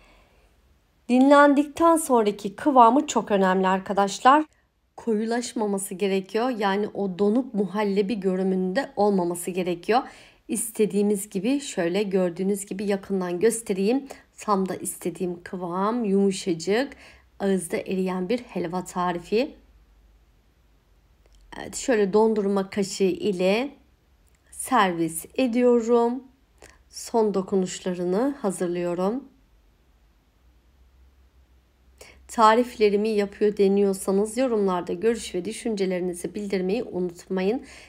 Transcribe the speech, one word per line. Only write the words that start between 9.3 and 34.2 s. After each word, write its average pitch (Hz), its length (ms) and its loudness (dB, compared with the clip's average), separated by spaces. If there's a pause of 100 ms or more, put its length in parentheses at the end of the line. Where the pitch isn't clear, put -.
gerekiyor. 180 520 -2 (460)
İstediğimiz 202 840 -2
gibi 240 300 -2
şöyle 180 420 -2
gördüğünüz 190 640 -2
gibi 202 180 -8
yakından 190 560 -4
göstereyim. 226 680 0 (300)
Tam 190 300 0
da 180 60 -8
istediğim 180 680 -8
kıvam, 190 600 -4
yumuşacık, 196 920 0 (440)
ağızda 196 360 -2
eriyen 185 520 -4
bir 247 100 -2
helva 180 460 -6
tarifi. 180 720 -4 (2000)
Evet, - 160 -12
şöyle 208 360 0
dondurma 202 580 2
kaşığı 196 340 -2
ile 196 680 0 (800)
servis 170 840 0
ediyorum. 240 880 2 (680)
Son 220 440 -2
dokunuşlarını 185 1040 -2
hazırlıyorum. 180 840 -4 (3000)
Tariflerimi 220 800 4
yapıyor 208 480 0
deniyorsanız 196 800 2